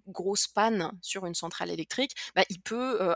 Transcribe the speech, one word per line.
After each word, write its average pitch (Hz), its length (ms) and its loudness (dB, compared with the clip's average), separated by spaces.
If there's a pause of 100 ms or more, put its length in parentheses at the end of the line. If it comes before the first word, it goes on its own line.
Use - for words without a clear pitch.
grosse 196 400 2
panne 208 440 2 (100)
sur 190 240 -6
une 170 80 -4
centrale 170 380 -4
électrique, 170 420 -2 (220)
bah, 190 140 6
il 180 120 -8
peut, 240 400 -2
euh, 180 140 4